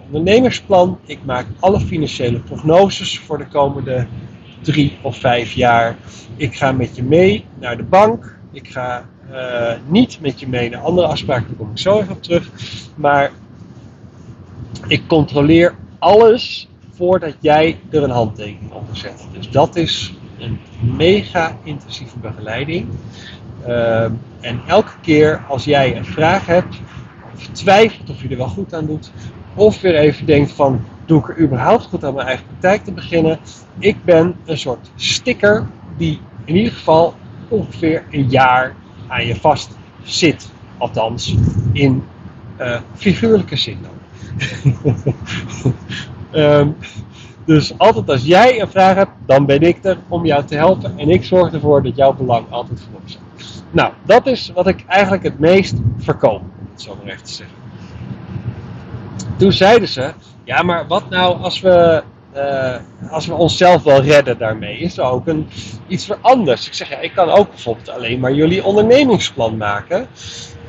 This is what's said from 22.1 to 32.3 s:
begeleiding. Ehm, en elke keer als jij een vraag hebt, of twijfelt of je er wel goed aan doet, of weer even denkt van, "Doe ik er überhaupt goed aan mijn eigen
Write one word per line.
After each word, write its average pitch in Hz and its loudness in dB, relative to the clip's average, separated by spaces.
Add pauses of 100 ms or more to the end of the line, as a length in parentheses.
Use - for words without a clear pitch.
begeleiding. 120 -8 (800)
Ehm, 117 0 (280)
en 120 -10
elke 185 2 (100)
keer 151 2
als 135 -6
jij 135 2
een - -10
vraag 170 0
hebt, 175 0 (600)
of - -18
twijfelt 202 2
of 143 -14
je 127 -10
er 131 -6
wel 127 -6
goed 180 -10
aan 160 -6
doet, 156 -8 (420)
of 208 2
weer 180 2
even 151 2
denkt 143 2
van, 135 0 (240)
"Doe 160 4
ik - -2
er 160 -8
überhaupt 151 2
goed - -8
aan 139 -4
mijn 131 -6
eigen 127 -6